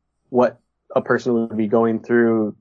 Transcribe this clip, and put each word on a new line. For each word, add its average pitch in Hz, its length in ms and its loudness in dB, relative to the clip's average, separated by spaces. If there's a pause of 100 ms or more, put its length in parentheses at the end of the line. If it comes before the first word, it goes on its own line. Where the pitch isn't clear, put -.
(300)
what - 300 0 (340)
a 127 60 2
person 123 320 -2
would 113 240 -2
be 110 100 0
going 113 340 0
through 113 600 0